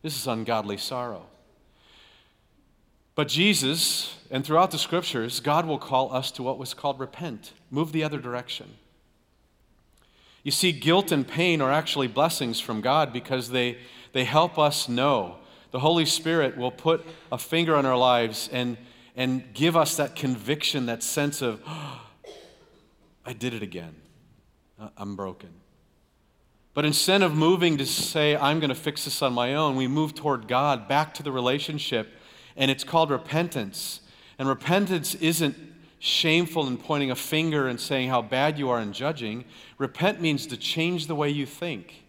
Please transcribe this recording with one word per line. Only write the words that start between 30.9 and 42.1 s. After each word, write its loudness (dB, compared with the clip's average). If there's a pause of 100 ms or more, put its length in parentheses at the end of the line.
to -12
the -6
relationship, -2 (460)
and 2
it's 0
called 4
repentance. -2 (360)
And -2
repentance 0
isn't 0 (480)
shameful 2
and -2
pointing -2
a -2
finger 0
and -4
saying -2
how 2
bad 0
you 0
are 2
and -4
judging. -6 (320)
Repent 0
means 0
to -8
change -2
the -2
way 0
you -2
think. -10